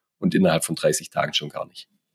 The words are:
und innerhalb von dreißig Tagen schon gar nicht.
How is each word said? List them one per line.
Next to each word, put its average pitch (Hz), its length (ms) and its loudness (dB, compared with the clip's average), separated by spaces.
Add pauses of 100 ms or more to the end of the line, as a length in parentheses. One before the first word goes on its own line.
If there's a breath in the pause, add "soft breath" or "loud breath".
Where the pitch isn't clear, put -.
(180)
und 87 160 0
innerhalb 85 300 4
von 82 120 -4
dreißig - 340 0
Tagen 71 240 -2
schon 76 160 -2
gar 64 180 -10
nicht. - 220 -20 (260)